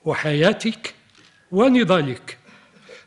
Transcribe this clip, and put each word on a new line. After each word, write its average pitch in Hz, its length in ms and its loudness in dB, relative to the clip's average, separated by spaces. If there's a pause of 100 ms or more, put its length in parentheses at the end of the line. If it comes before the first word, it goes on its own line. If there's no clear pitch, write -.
وحياتك 160 880 -2 (560)
ونضالك، 185 840 0 (680)